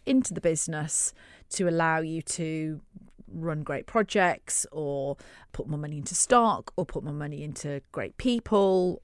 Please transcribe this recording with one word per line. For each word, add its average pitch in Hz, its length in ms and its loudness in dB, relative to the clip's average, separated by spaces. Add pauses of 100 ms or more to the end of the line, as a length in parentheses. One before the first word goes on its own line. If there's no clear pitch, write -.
into 262 300 2
the - 80 -6
business 151 720 0 (360)
to 185 160 0
allow 165 340 4
you 160 220 -4
to 156 600 -4 (500)
run 160 300 -4
great 139 240 -6
projects - 840 2
or 143 440 -2 (360)
put - 160 -6
more 151 100 -4
money 151 200 -6
into 156 180 -6
stock 226 600 4
or 175 80 0
put - 200 -6
more 147 100 -6
money 147 300 -8
into 143 360 -6 (120)
great 107 240 -6
people 196 880 2